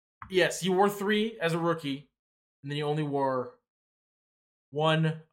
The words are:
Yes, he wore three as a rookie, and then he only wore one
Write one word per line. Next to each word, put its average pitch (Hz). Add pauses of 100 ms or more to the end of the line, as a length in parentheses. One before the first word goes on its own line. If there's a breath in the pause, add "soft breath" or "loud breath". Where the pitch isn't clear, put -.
(300)
Yes, 175
he 175
wore 190
three 208
as 165
a 170
rookie, 160 (540)
and 139
then 147
he 151
only 151
wore 135 (1160)
one 156 (120)